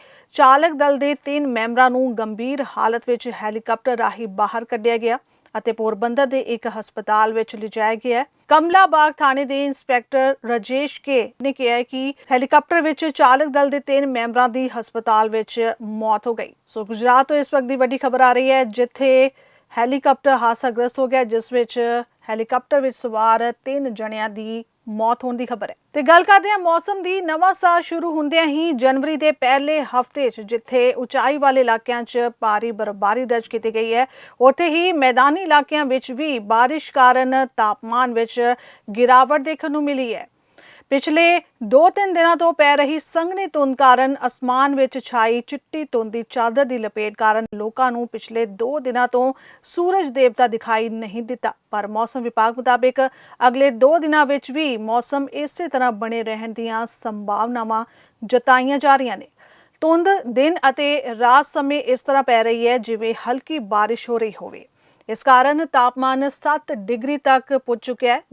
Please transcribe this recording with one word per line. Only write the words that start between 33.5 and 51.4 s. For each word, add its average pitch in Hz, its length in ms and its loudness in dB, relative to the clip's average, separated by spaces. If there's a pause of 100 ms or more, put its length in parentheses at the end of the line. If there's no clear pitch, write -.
ਗਈ 226 200 -2
ਹੈ, 254 120 2 (340)
ਉੱਥੇ 269 300 6
ਹੀ 349 240 0
ਮੈਦਾਨੀ 269 480 4
ਇਲਾਕਿਆਂ 302 420 2
ਵਿੱਚ 262 280 -2
ਵੀ 277 260 -4 (100)
ਬਾਰਿਸ਼ 254 440 0
ਕਾਰਨ 254 540 4 (100)
ਤਾਪਮਾਨ 226 580 -2
ਵਿੱਚ 226 260 -2 (480)
ਗਿਰਾਵਟ 254 540 6
ਦੇਖਣ 311 300 -6
ਨੂੰ 294 120 -2
ਮਿਲੀ 262 300 -4
ਹੈ। - 120 -12 (640)
ਪਿਛਲੇ 330 500 2 (240)
ਦੋ 277 260 6
ਤਿੰਨ 392 240 -2
ਦਿਨਾਂ 339 220 4
ਤੋਂ 330 160 2
ਪੈ 285 240 2
ਰਹੀ 294 240 0
ਸੰਘਣੀ 370 520 -6
ਧੁੰਦ 269 240 -2
ਕਾਰਨ 262 400 4 (100)
ਅਸਮਾਨ 262 480 0
ਵਿੱਚ 262 240 0
ਛਾਈ 240 480 0
ਚਿੱਟੀ 302 460 -10
ਧੁੰਦ 220 200 -4
ਦੀ 233 180 -6
ਚਾਦਰ 233 340 0
ਦੀ 247 140 -4
ਲਪੇਟ 214 400 -6
ਕਾਰਨ 220 360 2
ਲੋਕਾਂ 220 380 -2
ਨੂੰ 240 160 -6
ਪਿਛਲੇ 226 380 -6
ਦੋ 233 320 -6
ਦਿਨਾਂ 247 300 -2
ਤੋਂ 254 240 0 (340)
ਸੂਰਜ 349 440 -2
ਦੇਵਤਾ 247 360 2
ਦਿਖਾਈ 226 420 -4
ਨਹੀਂ 226 340 -10
ਦਿੱਤਾ। 226 300 -6 (180)